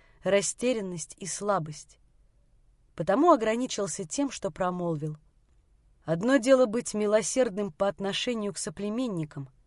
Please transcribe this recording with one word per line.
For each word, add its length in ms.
растерянность 960
и 80
слабость. 720
Потому 380
ограничился 720
тем, 260
что 200
промолвил: 680
«Одно 320
дело 300
быть 280
милосердным 800
по 160
отношению 680
к 40
соплеменникам, 920